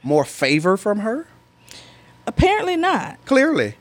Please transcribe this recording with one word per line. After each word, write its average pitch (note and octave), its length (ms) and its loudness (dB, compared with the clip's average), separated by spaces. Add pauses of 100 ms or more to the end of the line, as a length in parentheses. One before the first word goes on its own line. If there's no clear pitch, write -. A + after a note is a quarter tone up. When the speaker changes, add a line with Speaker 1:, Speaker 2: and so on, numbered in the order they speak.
Speaker 1:
more C#3+ 240 0
favor D#3 520 0
from G#3 220 -2
her? A3+ 280 -6 (1000)
Speaker 2:
Apparently F4+ 480 2
not. E4 500 -2
Speaker 1:
Clearly. C4 560 2